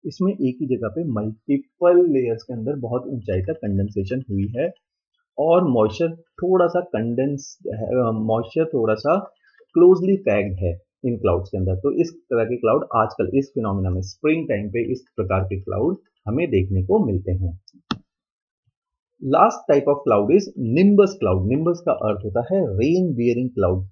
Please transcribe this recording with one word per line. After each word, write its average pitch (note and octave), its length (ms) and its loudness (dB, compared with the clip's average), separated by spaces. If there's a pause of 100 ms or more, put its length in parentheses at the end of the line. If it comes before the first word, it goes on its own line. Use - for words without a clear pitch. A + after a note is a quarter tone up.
इसमें F#3 280 -2
एक B2+ 280 -2
ही B2+ 160 -2
जगह G#2+ 120 -4
पे D#3+ 160 -6
multiple C#3 1080 0
layers A#2 300 -2
के B2+ 120 -12
अंदर A#2+ 220 -6
बहुत A#2+ 300 -6
ऊंचाई G2+ 340 -4
तक F#2+ 120 -4
condensation G2+ 800 -4
हुई G2+ 260 -2
है E3+ 160 -4 (680)
और E3 260 4
moisture C3+ 520 0
थोड़ा F#3 500 0
सा F3 140 0
कंडेंस C3 760 -4 (160)
है, A2 120 -6
अ, A#2+ 280 2
moisture A2 500 0
थोड़ा A2+ 300 0
सा D3+ 240 0 (560)
closely F#3 420 6
पैक्ड G2+ 400 0
है F2+ 240 -4 (240)
इन A#2+ 120 -2
clouds F2+ 320 0
के - 100 -6
अंदर। F#2 180 0
तो C#3 160 -2
इस E3+ 200 0
तरह A#2 320 -2
के A#2+ 120 -4
cloud A#2+ 300 2 (100)
आजकल A2 380 0
इस C#3 200 0
फिनोमिना G2 360 -2
में F2+ 100 -2
स्प्रिंग D3 480 -4
time G#2 200 -4
पे A#2 240 -4
इस B2+ 120 -8 (120)
प्रकार F#2+ 240 0
के F#2+ 200 -4
cloud A#2 360 -2 (320)
हमें C#3 220 -2
देखने F#2+ 320 0
को F#3+ 240 0
मिलते F#2+ 260 -4
हैं। F#2 280 -4 (1600)
Last D#3 500 2
type C#3+ 140 2
of C#3+ 80 2
cloud G#2 300 2
is C3 500 0
nimbus G3 340 6 (140)
cloud। F#2+ 240 0
निम्बस E3 400 0
का C#3+ 40 2
अर्थ G#2 320 -2
होता G#2+ 160 -2
है F#3+ 260 0
रेन C#3+ 480 0
बियरिंग A#2+ 360 0
क्लाउड F#2+ 420 0